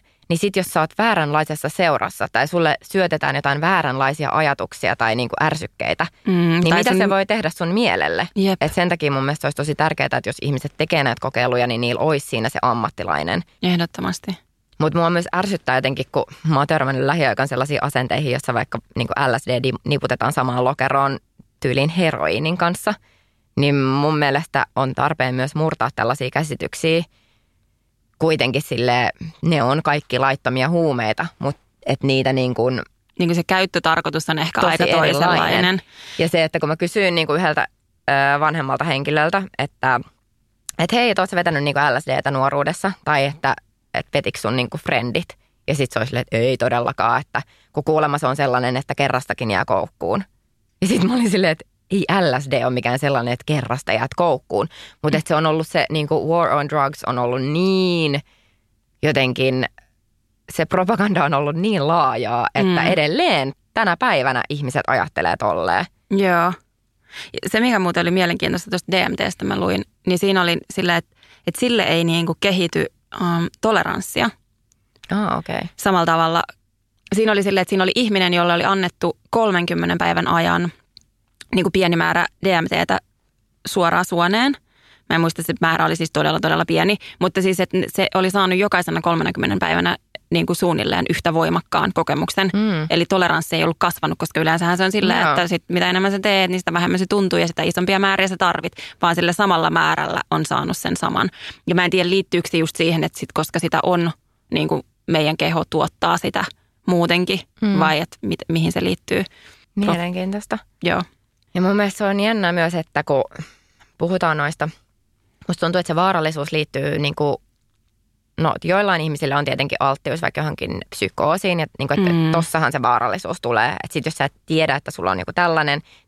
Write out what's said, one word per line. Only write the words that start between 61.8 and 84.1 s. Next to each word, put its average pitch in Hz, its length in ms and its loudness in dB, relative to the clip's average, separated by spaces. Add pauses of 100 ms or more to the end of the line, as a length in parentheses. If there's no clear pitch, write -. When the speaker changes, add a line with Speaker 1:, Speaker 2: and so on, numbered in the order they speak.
Speaker 1:
laajaa, 120 640 2
että 185 260 2
Speaker 2:
Mm. 180 60 2
Speaker 1:
edelleen 175 680 2 (220)
tänä 196 220 2
päivänä 135 520 2
ihmiset 143 380 -4
ajattelee 92 500 0
tolleen. 90 480 0 (260)
Speaker 2:
Joo. 180 420 2 (920)
Se, 220 140 0
mikä 240 180 2
muuten 175 220 0
oli 170 100 0
mielenkiintoista 175 600 0
tuosta - 220 -4
D 185 160 2
M - 80 -2
T:stä, - 280 -4
mä 196 120 -2
luin, 190 280 -2 (220)
niin 180 120 2
siinä 190 240 2
oli 170 160 0 (160)
silleen, 175 240 0
että, - 180 -8 (300)
että - 140 -6
sille 240 220 2
ei 165 220 2
niinku 170 360 0
kehity, 180 460 0 (360)
ähm, 170 220 0 (160)
toleranssia. 214 720 0 (800)
Speaker 1:
Aa, 202 240 -2
okei. - 240 -6 (160)
Speaker 2:
Samalla 180 300 2
tavalla. 165 360 2 (720)
Siinä 214 180 2
oli 202 100 2
silleen, 196 200 2
että - 80 -4
siinä 190 140 2
oli 190 100 2
ihminen, 196 400 2
jolle 175 200 2
oli 170 100 0
annettu 185 540 -2 (120)
kolmenkymmenen 175 680 0
päivän 170 300 0
ajan 170 440 2 (840)
niinku 175 160 2
pieni 175 260 2
määrä 165 300 2 (180)
D 180 160 4
M 165 40 -2
T:tä 175 340 0 (720)
suoraan 175 360 2
suoneen. 208 520 2 (520)